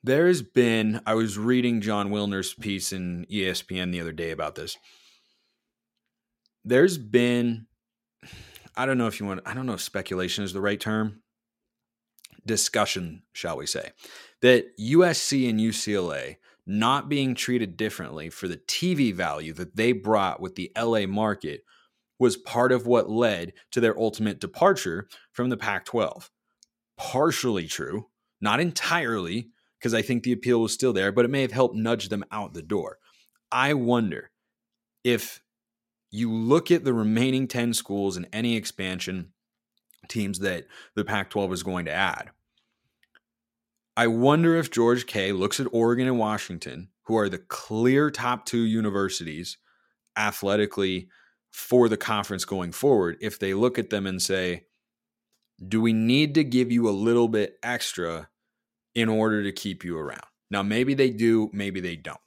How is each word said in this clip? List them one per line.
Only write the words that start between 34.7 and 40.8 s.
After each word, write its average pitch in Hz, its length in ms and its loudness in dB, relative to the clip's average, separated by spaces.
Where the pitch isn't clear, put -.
if - 380 -2
you 113 200 -2
look 123 380 2
at 170 160 4
the 131 80 2
remaining 120 540 2
ten 120 260 -2
schools 98 420 -2
and 87 160 -10
any 117 240 -2
expansion 92 800 -8
teams 202 320 -4
that 90 280 -4